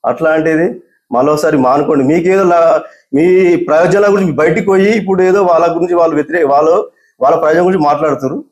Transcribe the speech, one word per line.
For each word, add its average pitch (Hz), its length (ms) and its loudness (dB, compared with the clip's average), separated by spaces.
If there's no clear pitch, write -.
అట్లాంటిది 160 760 -2
మరోసారి 151 440 0
మానుకోండి. 139 480 0
మీకేదో 175 380 0
లా-, 165 380 2
మీ 175 420 2
ప్రయోజనాల 180 560 0
గురించి 190 200 0
బయటికి 160 340 -2
పోయి 196 260 2
ఇప్పుడు 190 300 -2
ఏదో 185 200 2
వాళ్ళ 165 340 0
గురించి 175 180 -2
వాళ్ళు 165 200 2
వ్యతిరేక, 151 320 -2
వాళ్ళు 156 440 0
వాళ్ళ 156 180 2
ప్రయోజనం 165 280 0
గురించి 185 180 0
మాట్లాడుతారు. 147 680 -2